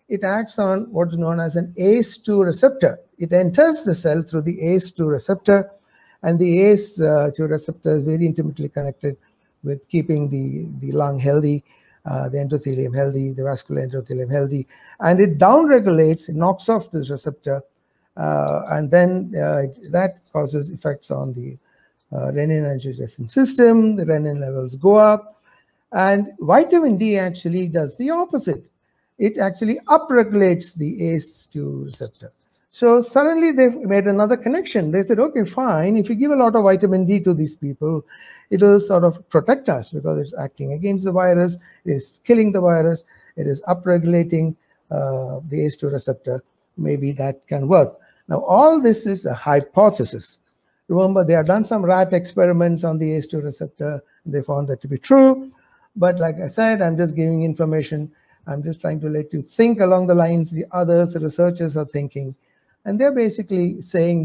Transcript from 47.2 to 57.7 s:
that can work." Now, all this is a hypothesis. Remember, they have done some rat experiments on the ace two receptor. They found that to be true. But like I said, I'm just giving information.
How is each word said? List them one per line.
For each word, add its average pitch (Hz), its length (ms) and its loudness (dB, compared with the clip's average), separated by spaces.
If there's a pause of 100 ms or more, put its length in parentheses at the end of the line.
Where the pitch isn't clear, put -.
that 135 260 -6
can 139 180 -4
work." 151 320 4 (300)
Now, 147 120 -2 (160)
all 311 220 6
this 226 360 2
is 180 100 -10
a 131 120 -4 (120)
hypothesis. - 880 0 (500)
Remember, 190 360 2
they 165 160 4
have 156 140 0
done 214 180 0
some 208 100 -2 (100)
rat 185 200 2
experiments 170 720 0
on 160 140 -2
the 156 180 -2
ace 151 180 -6
two 156 60 -4 (100)
receptor. 147 420 -10 (420)
They 143 80 -4 (100)
found 143 160 -4
that 139 140 -6
to 139 120 -14
be 127 40 -6 (120)
true. 269 400 6 (540)
But 180 220 0
like 160 200 -6
I - 20 -8 (120)
said, 220 220 0
I'm 165 200 0
just 156 140 -2
giving 160 260 0
information. 156 680 -4 (360)